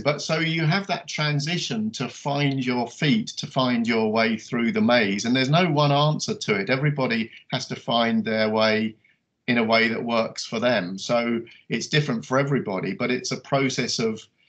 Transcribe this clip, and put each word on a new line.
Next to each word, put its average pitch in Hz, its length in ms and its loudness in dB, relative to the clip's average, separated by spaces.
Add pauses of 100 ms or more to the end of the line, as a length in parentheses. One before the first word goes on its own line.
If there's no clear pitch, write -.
But 143 180 0
so 160 180 -2
you 160 260 -2
have 196 220 0
that - 200 -4
transition 147 840 -2
to 120 180 -6
find 139 560 -2
your 123 200 0
feet, 123 520 0
to - 100 -8
find 123 400 0
your 110 240 2
way 113 240 2
through 117 380 -2
the 110 80 0
maze, 107 420 4
and 120 100 0
there's 131 160 2
no 175 220 4
one 143 220 4
answer 151 400 0
to 107 220 -2
it. 98 140 -2
Everybody 131 640 0 (220)
has 123 140 -4
to 120 100 -8
find 113 480 0
their 110 240 2
way 110 440 2 (540)
in 123 100 2
a 117 60 2
way 113 240 4
that 113 160 -2
works 117 420 -2
for 113 140 -6
them. 101 380 0
So 117 420 0 (300)
it's - 180 -4
different 131 380 0
for 131 120 0
everybody, 101 560 0
but 120 160 -4
it's 123 220 -4
a 127 60 -4
process 131 640 -2
of, 113 220 -2 (280)